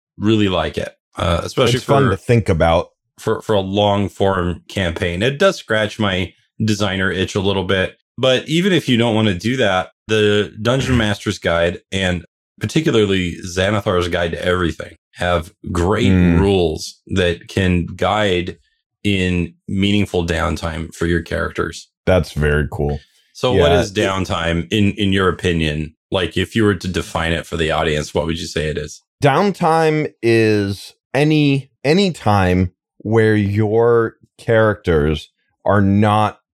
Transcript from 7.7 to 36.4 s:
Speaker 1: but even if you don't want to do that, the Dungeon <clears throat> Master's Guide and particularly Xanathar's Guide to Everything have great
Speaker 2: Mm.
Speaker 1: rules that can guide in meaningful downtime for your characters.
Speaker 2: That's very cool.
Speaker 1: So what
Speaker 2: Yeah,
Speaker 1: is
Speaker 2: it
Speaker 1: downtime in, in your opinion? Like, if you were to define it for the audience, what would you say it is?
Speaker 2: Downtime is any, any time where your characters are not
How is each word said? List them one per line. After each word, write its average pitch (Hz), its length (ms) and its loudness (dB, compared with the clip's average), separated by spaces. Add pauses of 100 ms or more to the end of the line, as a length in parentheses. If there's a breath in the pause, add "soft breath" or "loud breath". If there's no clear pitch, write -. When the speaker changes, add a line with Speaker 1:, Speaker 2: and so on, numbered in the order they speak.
Speaker 1:
but 127 300 0
even 175 240 0
if 160 160 0
you 127 80 2
don't 117 180 2
want 110 140 2
to 98 60 0
do 107 240 -4
that, 95 320 0 (180)
the 104 540 2
Dungeon 127 360 0
<clears throat> 113 80 2
Master's 104 320 -4
Guide 85 440 0 (100)
and 90 320 -2 (380)
particularly 107 760 0 (100)
Xanathar's 92 600 -2
Guide 87 240 -2
to 82 100 -8
Everything 90 540 -4 (200)
have 87 380 -2 (160)
great 95 420 0
Speaker 2:
Mm. 87 280 4
Speaker 1:
rules 87 680 0
that 90 420 -2
can 90 380 0
guide 92 680 -2 (460)
in 90 500 0 (140)
meaningful 98 580 0
downtime 82 720 -4
for - 100 -4
your 85 160 0
characters. 82 680 -8 (160)
Speaker 2:
That's 92 260 2
very 73 400 0
cool. 73 300 -4 (320 soft breath)
Speaker 1:
So 127 180 -2
what 90 200 4
Speaker 2:
Yeah, 87 100 4
Speaker 1:
is 101 100 -4
Speaker 2:
it 92 80 -16
Speaker 1:
downtime 87 720 -2
in, 104 220 2
in 101 180 -2
your 95 160 2
opinion? 78 640 -2 (160)
Like, 92 280 -4
if - 180 -4
you 113 80 2
were 104 120 4
to 90 120 -8
define 82 460 -2
it 78 120 -4
for - 120 -8
the 78 140 0
audience, 76 420 -2
what 80 140 -2
would 82 120 -4
you 85 80 -10
say 78 220 -6
it 71 80 -6
is? 76 240 -12 (200)
Speaker 2:
Downtime 160 1000 2
is 107 720 2 (180)
any, 143 560 2 (140)
any 175 280 2
time 92 600 2 (280)
where 110 360 2
your 110 800 2 (200)
characters 90 920 2 (340)
are 101 180 2
not 104 600 2 (120)